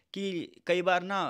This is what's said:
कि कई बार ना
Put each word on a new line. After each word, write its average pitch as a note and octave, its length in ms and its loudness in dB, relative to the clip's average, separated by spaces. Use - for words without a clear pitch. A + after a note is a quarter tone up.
कि F#3+ 380 -6
कई F3+ 140 2
बार F3+ 220 4
ना G3 260 -2